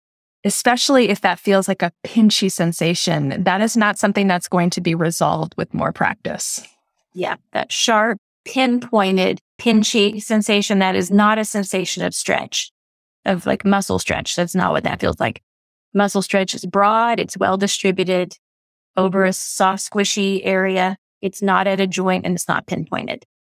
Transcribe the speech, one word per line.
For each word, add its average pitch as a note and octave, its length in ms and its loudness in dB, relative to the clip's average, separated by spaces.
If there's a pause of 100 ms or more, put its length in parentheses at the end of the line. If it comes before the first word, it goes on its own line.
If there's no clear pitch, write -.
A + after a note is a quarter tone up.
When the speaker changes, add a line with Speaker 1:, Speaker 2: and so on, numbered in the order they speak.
(440)
Speaker 1:
especially B3 680 2
if G3+ 120 -2
that F3+ 180 0
feels G3 280 2
like F#3+ 140 -2
a E3+ 100 0 (140)
pinchy G#3+ 460 4
sensation, E3 920 0
that F#3+ 180 2
is A3+ 160 0
not G#3 200 2
something G3+ 300 2
that's F3+ 200 0
going F3 240 2
to F3+ 100 -6
be E3+ 140 0
resolved D#3+ 640 0
with - 160 -6
more - 180 -2
practice. - 680 -6 (520)
Speaker 2:
Yeah, F3 220 -6 (160)
that - 200 -4
sharp, A3 480 0 (260)
pinpointed, G3+ 960 0 (200)
pinchy G#3+ 640 2
sensation, G#3 580 0
that F#3+ 160 2
is F#3 160 -2
not G#3 260 4
a A3 80 -2
sensation F#3 580 -4
of F3+ 100 -2
stretch, - 580 -4 (540)
of, F#3 200 -2
like, - 200 -2
muscle G3 340 2
stretch. - 360 -4
That's F3 200 -2
not F3+ 160 2
what D3+ 120 -2
that - 160 -4
feels F3 200 -2
like. - 220 -4 (520)
Muscle G3+ 280 0
stretch F#3+ 320 -2
is - 120 -12
broad, G#3+ 540 2
it's - 180 -6
well F#3+ 200 0
distributed F#3 800 -2 (580)
over F#3+ 300 2
a F#3 80 2
soft, - 560 -2
squishy G3 540 0
area. F#3+ 540 0 (240)
It's G3 200 -6
not F#3+ 240 2
at G3 140 0
a G3 80 2
joint F#3 380 0
and F3 100 -2
it's - 120 -6
not - 200 -2
pinpointed. - 580 -6 (180)